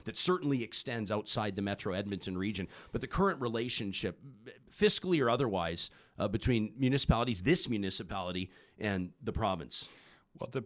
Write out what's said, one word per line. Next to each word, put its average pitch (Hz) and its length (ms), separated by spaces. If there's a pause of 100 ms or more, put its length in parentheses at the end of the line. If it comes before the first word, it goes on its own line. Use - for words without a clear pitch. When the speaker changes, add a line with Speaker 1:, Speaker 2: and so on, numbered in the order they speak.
Speaker 1:
that 110 120
certainly 143 460
extends 110 480
outside 107 460
the 101 60
Metro 101 300
Edmonton 98 460
region. 95 300 (240)
But 113 80
the 135 80
current 175 320
relationship, 113 800 (500)
fiscally 185 500
or 120 80
otherwise, 95 640 (300)
uh, 101 80
between 110 500
municipalities, 123 640
this 151 260
municipality, 95 800 (280)
and 95 320 (100)
the 104 120
province? 92 560 (500)
Speaker 2:
Well, - 140
the, 120 140